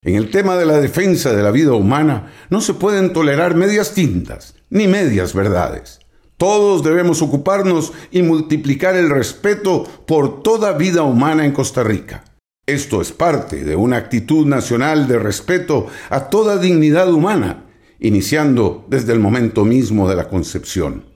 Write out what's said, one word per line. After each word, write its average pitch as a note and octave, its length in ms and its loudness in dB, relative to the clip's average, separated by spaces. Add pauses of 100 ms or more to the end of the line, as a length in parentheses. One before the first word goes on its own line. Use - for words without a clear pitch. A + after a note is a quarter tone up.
En F2+ 100 0
el A2 160 -2
tema F#3+ 260 0
de F3 80 0
la D3+ 160 4
defensa D3+ 520 0
de G#2 100 2
la G#2 80 2
vida C#3+ 220 2
humana, A#2+ 600 0 (180)
no G3 100 0
se G#3 120 -4
pueden F#3+ 400 0
tolerar D#3+ 440 0
medias G3+ 380 0
tintas, A2 600 -4 (160)
ni G#3+ 160 2
medias C#3+ 480 0
verdades. F#2 640 -2 (380)
Todos G3 480 2
debemos E3+ 360 2
ocuparnos E3+ 720 0 (200)
y F3+ 100 2
multiplicar D#3 720 0
el F3 160 2
respeto F#3 720 -2 (240)
por D3 380 0
toda G#3+ 300 2
vida E3+ 280 0
humana D3 420 2
en C#3+ 60 2
Costa C3+ 320 -2
Rica. G#2+ 400 -4 (420)
Esto C#3 360 -2
es - 100 -4
parte C#3 540 -2
de D2+ 100 -2
una A#2+ 220 0
actitud D3 500 0
nacional C3+ 600 0
de A#2+ 100 2
respeto C3 680 -2 (220)
a - 200 -4
toda G3+ 280 2
dignidad F3 540 4
humana, D#3+ 520 0 (340)
iniciando A2 920 0
desde A#2+ 260 0
el A#2 40 2
momento A2 460 2
mismo G#2+ 440 2
de F#2+ 60 2
la E2+ 140 -4
concepción. F2 880 -6